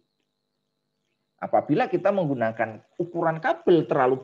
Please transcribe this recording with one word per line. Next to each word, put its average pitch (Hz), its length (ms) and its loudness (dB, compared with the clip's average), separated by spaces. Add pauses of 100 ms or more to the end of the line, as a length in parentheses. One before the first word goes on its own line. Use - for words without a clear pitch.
(1400)
Apabila 147 480 0
kita 185 240 0
menggunakan 117 640 -2 (240)
ukuran 165 400 -4
kabel 165 480 2
terlalu 131 340 2